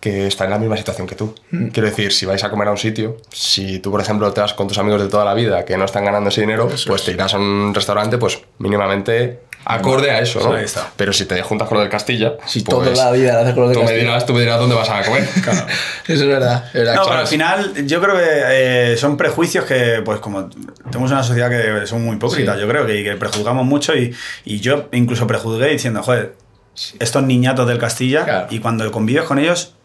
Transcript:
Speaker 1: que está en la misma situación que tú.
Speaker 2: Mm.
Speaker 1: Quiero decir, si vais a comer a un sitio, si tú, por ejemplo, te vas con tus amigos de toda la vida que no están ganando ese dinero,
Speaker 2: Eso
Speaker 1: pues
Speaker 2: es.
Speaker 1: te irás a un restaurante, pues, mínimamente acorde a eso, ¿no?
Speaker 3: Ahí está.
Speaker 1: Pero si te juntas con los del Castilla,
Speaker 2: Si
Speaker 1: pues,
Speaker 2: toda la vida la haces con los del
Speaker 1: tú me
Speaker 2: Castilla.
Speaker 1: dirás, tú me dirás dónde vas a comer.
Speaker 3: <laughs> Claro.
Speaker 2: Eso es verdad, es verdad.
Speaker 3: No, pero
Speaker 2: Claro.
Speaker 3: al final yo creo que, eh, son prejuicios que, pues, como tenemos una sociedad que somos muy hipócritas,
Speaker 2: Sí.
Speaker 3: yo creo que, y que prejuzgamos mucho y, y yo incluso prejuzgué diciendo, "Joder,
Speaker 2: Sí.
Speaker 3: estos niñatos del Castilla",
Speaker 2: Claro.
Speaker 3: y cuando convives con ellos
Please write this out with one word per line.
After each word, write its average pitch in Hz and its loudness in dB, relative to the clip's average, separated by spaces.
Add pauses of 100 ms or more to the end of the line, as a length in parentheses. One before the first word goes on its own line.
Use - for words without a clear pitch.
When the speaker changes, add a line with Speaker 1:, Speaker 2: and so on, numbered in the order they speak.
Speaker 1:
que 98 -2
está 98 -2
en 95 -2
la 104 -2
misma 110 0
situación 98 -6
que 95 -12
tú. 110 -6 (160)
Speaker 2:
Mm. 123 -2
Speaker 1:
Quiero 110 0
decir, 101 -2
si - 0
vais 98 -2
a 104 -2
comer 104 0
a - 0
un 101 -2
sitio, 110 -4 (160)
si 95 -4
tú, 98 -4
por 101 0
ejemplo, 104 0
te 104 0
vas 104 0
con 98 -4
tus 101 -4
amigos 104 2
de 98 0
toda 104 2
la 101 2
vida 104 0
que 92 -2
no 95 2
están 101 -2
ganando 101 2
ese 101 0
dinero, 110 0
Speaker 2:
Eso - -4
Speaker 1:
pues 98 0
Speaker 2:
es. - -4
Speaker 1:
te 92 -2
irás 95 -2
a 101 0
un 101 0
restaurante, 104 0
pues, 113 -2 (200)
mínimamente 101 0 (240)
acorde 135 0
a - 2
eso, 120 -2
¿no? 113 2
Speaker 3:
Ahí 110 -2
está. - -6
Speaker 1:
Pero 101 0
si 95 0
te 90 -2
juntas 107 -2
con 110 0
los 104 4
del 98 -4
Castilla, 113 0 (120)
Speaker 2:
Si - -2
Speaker 1:
pues, 123 0 (160)
Speaker 2:
toda 127 4
la 123 4
vida 127 4
la 117 4
haces 123 2
con 123 4
los 123 4
del 123 4
Speaker 1:
tú - 4
me 117 4
Speaker 2:
Castilla. 113 2
Speaker 1:
dirás, 120 0
tú 131 0
me 120 4
dirás 117 2
dónde 123 4
vas 110 0
a 104 0
comer. 214 0
Speaker 3:
<laughs> 185 2
Claro. 185 0 (400)
Speaker 2:
Eso 151 2
es 143 2
verdad, 123 2
es - -20
verdad. 117 2
Speaker 3:
No, 196 4
pero 190 4
Speaker 2:
Claro. 160 2
Speaker 3:
al 151 -2
final 165 0
yo 160 0
creo 196 2
que, 175 4 (680)
eh, 117 2
son 139 0
prejuicios 170 0
que, 120 2
pues, 104 -2
como 98 -8 (420)
tenemos 123 -2
una 123 2
sociedad 120 0
que 107 0
somos 117 -4
muy 110 -2
hipócritas, 117 0
Speaker 2:
Sí. 101 -4
Speaker 3:
yo 104 -2
creo 131 0
que, 107 0
y - -4
que 101 -2
prejuzgamos 107 -2
mucho 147 2
y, 123 0 (300)
y 104 -6
yo 143 0
incluso 120 2
prejuzgué 113 0
diciendo, 117 -2
"Joder, 117 -2 (380)
Speaker 2:
Sí. - -12
Speaker 3:
estos 135 0
niñatos 127 4
del 120 0
Castilla", 127 0
Speaker 2:
Claro. 95 -2
Speaker 3:
y 113 -6
cuando 110 -2
convives 113 0
con 143 0
ellos 170 0 (100)